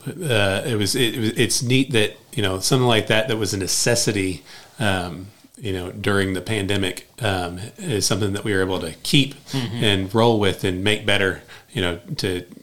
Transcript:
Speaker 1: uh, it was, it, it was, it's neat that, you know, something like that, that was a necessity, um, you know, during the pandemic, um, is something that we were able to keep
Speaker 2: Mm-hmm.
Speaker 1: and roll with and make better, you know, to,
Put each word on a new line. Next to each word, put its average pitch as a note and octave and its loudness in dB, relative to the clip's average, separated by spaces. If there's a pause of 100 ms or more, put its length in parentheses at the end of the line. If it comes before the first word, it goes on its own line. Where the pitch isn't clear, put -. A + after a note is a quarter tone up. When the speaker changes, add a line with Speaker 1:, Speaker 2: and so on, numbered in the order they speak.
Speaker 1:
uh, G#2+ 0
it A#2+ 0
was, G#2 0
it, B2 2
it - -4
was, A2 0
it's A#2+ 0
neat C3 2
that, G#2+ 2 (180)
you A2 -2
know, F#2+ 0
something B2+ 2
like A2 4
that, A2 2
that A2 -2
was G#2 -2
a - -2
necessity, G2 0 (340)
um, F#2 -2 (300)
you G#2 -8
know, F#2 -6
during G2+ 0
the F#2 -4
pandemic, G2 -2 (160)
um, F2+ -2 (180)
is C#3+ -2
something G2+ 0
that G2+ -6
we G#2+ 0
were F#2+ 2
able F#2+ 0
to E2 -6 (120)
keep C#3 2 (160)
Speaker 2:
Mm-hmm. A#2+ -4
Speaker 1:
and G2 2
roll A2+ 6
with G2+ 0
and F#2 -2
make G#2 0
better, G2 0 (280)
you G#2+ -4
know, F2 -2 (180)
to, F2+ -4 (180)